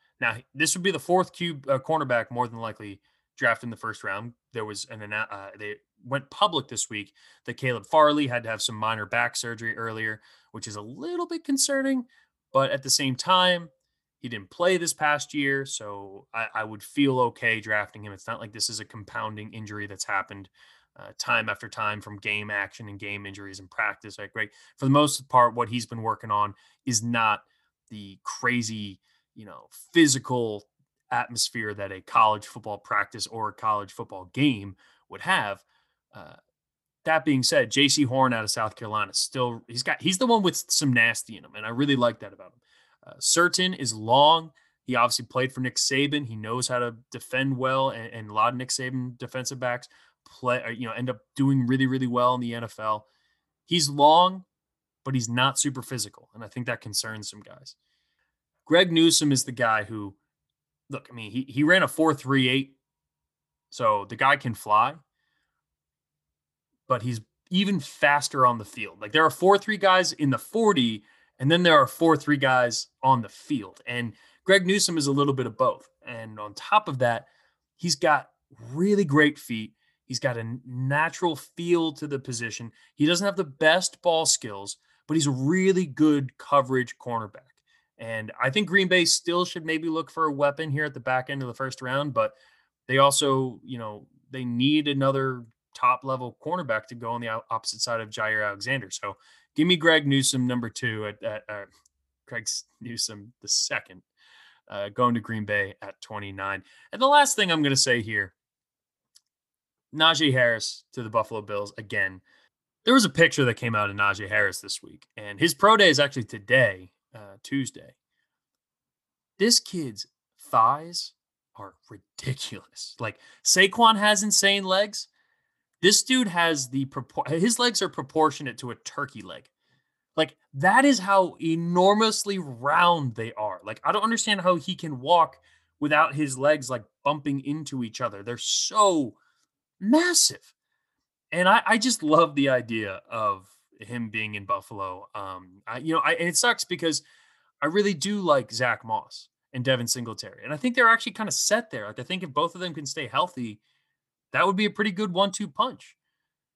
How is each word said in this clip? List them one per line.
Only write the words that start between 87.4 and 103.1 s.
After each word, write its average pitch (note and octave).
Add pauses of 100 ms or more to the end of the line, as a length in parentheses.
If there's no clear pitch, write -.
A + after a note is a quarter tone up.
And A2+ (100)
I B2+
think G3+
Green F#3+
Bay F3+
still F3
should E3+
maybe D#3+
look D#3+
for D#3+
a D3+
weapon C#3+
here D3
at C#3+
the C3
back B2+
end C#3
of B2
the A#2
first C3
round, C3+
but A2 (540)
they C3
also, C3+
you B2+
know, G#2+ (240)
they C3
need C3+
another C3+ (300)
top B2+
level B2+
cornerback D3
to B2
go A#2
on A#2
the A#2
o-, A2
opposite A2+
side A#2
of G#2+
Jaire G#2+
Alexander. G#2
So G2+ (380)
give D#3+
me F3+
Greg D#3
Newsome, C3+
number B2
two G#2+
at, G#2
at, G#2+
uh, G2+ (640)
Greg A#2
S-, - (160)
Newsome A2+